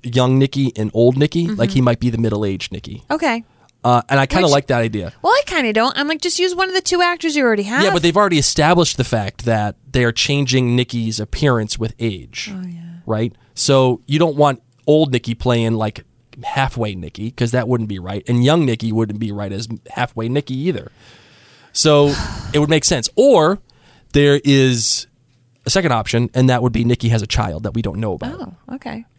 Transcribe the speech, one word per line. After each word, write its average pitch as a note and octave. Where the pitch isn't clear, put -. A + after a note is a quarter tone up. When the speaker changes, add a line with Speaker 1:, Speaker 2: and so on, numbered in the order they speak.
Speaker 1:
young B2+
Nikki C3+
and G#2+
old A#2+
Nikki, D#3
Speaker 2:
Mm-hmm. G#3+
Speaker 1:
like, A#2
he C3+
might A#2+
be B2
the A2+
middle-aged G#2
Nikki. -
Speaker 2:
Okay. C#4
Speaker 1:
Uh, B2
and C#3
I C3+
kinda F#3
Speaker 2:
Which D3
Speaker 1:
like C#3+
that B2
idea. G#2+
Speaker 2:
Well, F#4
I C#5
kinda C4+
don't. A3
I'm C#4+
like, D#4+
just F4
use F4+
one F#4
of F#4
the F#4
two F4+
actors E4+
you C#4+
already G#3+
have. G#3+
Speaker 1:
Yeah, G3
but F3+
they've E3
already F#3+
established D#3+
the C3
fact G#2
that G#2+
they B2+
are A#2
changing B2+
Nikki's A#2
appearance A2+
with A2
age. G2
Speaker 2:
Oh, F#3
yeah. E3+
Speaker 1:
Right? A2+
So B2+
you C#3+
don't D#3+
want C#3+
old D3+
Nikki A#2
playing, A#2
like, A2
halfway A#2+
Nikki, F#2+
'cause A#2+
that B2
wouldn't A#2
be G2+
right. F#2+
And A#2+
young D#3
Nikki A2+
wouldn't G#2+
be G#2+
right G2+
as G#2
halfway A#2
Nikki C3+
either. C#3+
So D3
<sighs> -
it D3
would D3
make D#3
sense. B2+
Or G3+
there C#3+
is C3
a B2
second F3
option, A#2
and C3
that B2
would B2
be A#2+
Nikki A#2+
has A2+
a F#2
child F#2
that G2+
we A2+
don't F#2+
know G#2+
about. B3+
Speaker 2:
Oh, -
okay. A#3